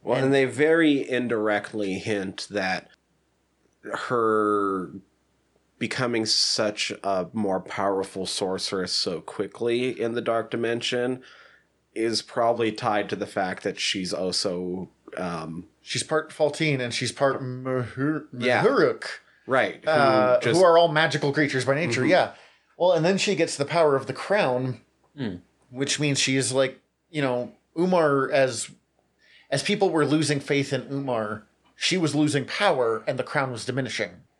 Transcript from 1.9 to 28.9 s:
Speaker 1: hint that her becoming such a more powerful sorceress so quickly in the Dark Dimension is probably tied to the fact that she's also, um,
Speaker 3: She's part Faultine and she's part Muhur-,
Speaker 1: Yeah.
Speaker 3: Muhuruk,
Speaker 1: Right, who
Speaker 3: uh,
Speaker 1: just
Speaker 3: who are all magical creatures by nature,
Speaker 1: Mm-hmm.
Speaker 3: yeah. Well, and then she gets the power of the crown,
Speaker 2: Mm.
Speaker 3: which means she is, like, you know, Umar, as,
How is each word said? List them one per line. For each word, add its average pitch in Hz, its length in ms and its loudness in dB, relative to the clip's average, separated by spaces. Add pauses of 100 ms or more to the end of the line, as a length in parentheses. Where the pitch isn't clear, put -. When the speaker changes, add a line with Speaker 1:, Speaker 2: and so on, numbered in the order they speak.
Speaker 1:
hint 98 560 -4
that 95 380 -4 (960)
her 104 1040 0 (880)
becoming 120 480 -2
such - 680 -2 (100)
a 95 300 -2
more 98 280 -2
powerful 95 680 -4
sorceress 92 680 -4
so 85 280 -4
quickly 117 800 -4
in 113 140 -2
the 120 60 -2
Dark 113 300 -2
Dimension 123 720 -4 (720)
is 110 280 -2
probably 113 500 0
tied 104 380 -2
to 104 60 -4
the 95 100 -6
fact 92 380 -4
that 95 140 -4
she's 92 340 -4
also, 90 760 -4 (280)
um, 85 500 -8 (180)
Speaker 3:
She's - 200 -6
part 156 280 -2
Faultine 147 480 0
and 120 140 -4
she's 120 180 -2
part 135 300 0
Muhur-, 131 840 -4 (100)
Speaker 1:
Yeah. 120 280 2
Speaker 3:
Muhuruk, 190 400 2 (420)
Speaker 1:
Right, 120 380 0
who 156 60 0
Speaker 3:
uh, 127 500 6
Speaker 1:
just 127 180 4
Speaker 3:
who 185 60 8
are 170 140 8
all 170 100 8
magical 151 440 2
creatures 135 320 0
by 135 100 2
nature, 127 280 0
Speaker 1:
Mm-hmm. 139 80 4
Speaker 3:
yeah. 151 200 4 (480)
Well, 175 140 4
and 160 120 2
then 190 140 4
she 196 160 0
gets 165 220 -2
the 143 80 -2
power 151 320 2
of 117 100 -2
the 135 60 -8
crown, 131 680 0 (380)
Speaker 2:
Mm. 104 220 -6 (300)
Speaker 3:
which 131 280 -4
means 143 220 0
she 135 160 0
is, 127 160 0
like, 131 280 0 (300)
you 156 100 -6
know, 123 320 -2 (240)
Umar, 160 540 2
as, 131 400 2 (800)